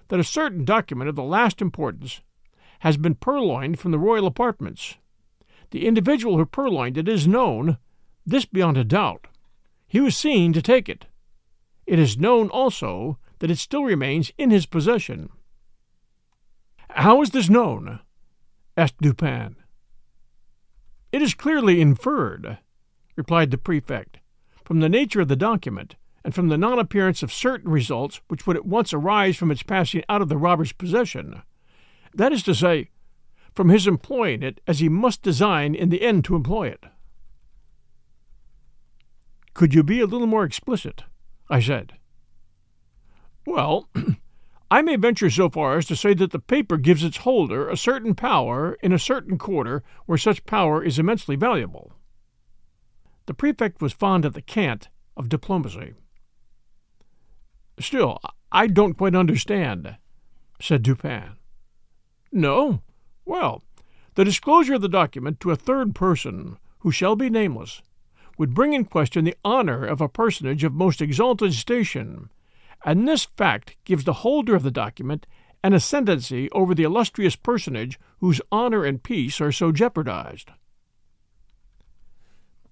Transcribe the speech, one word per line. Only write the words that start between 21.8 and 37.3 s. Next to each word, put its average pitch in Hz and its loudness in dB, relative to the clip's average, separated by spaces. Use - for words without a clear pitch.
inferred," 139 0
replied 160 0
the 131 -2
prefect, 139 -6
"from 165 0
the 156 4
nature 214 2
of 156 0
the 135 0
document 156 -4
and - -8
from 180 2
the 151 2
non-appearance 202 0
of 120 -6
certain 247 -2
results 131 -2
which - -8
would 175 2
at - -6
once 202 0
arise 190 2
from 165 0
its 135 -4
passing 180 -2
out 208 0
of 170 -2
the 151 -2
robber's 160 0
possession. 180 -4
That 254 2
is 233 -2
to 190 2
say, 160 2
from 180 4
his 196 6
employing 180 -2
it 131 -8
as 156 0
he 160 2
must 202 0
design 156 2
in 170 0
the 175 0
end 214 4
to 185 0
employ 165 -2
it." - -12